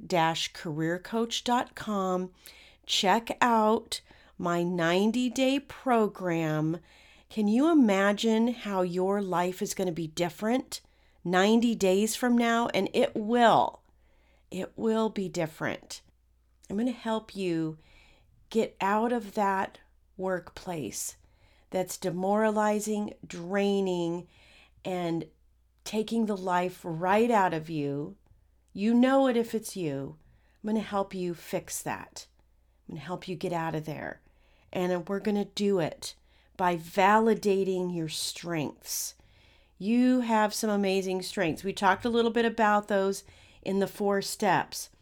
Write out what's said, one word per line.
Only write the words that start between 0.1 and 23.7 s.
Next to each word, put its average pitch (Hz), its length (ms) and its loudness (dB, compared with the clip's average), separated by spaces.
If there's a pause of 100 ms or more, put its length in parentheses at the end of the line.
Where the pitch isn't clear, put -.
career 160 460 -4
coach 226 440 -4
dot 240 320 0
com. 185 540 -2 (560)
Check 214 560 2
out 220 600 2 (360)
my 175 260 0
ninety-day 220 1000 2
program. 170 1160 0 (520)
Can 214 180 -2
you 262 240 4
imagine 220 760 4
how 202 340 -4
your 185 380 0
life 180 400 -2
is 196 120 -4
gonna 185 180 -2
be 165 160 -6
different 175 760 -2 (420)
ninety 214 500 4
days 196 420 2
from 240 220 2
now? 233 360 2
And 190 200 0
it - 220 2
will. 214 680 4 (680)
It 185 240 -8
will 220 340 0
be 202 180 -4
different. 156 760 -6 (680)
I'm 190 80 -4
gonna 247 140 -2
help 220 440 -6
you 165 420 -4 (720)
get - 300 -2
out 214 320 0
of 214 220 -6
that 196 460 -2 (380)
workplace 180 960 -6 (560)
that's 185 260 -4
demoralizing, 208 1160 0 (140)
draining, 180 1000 -2 (580)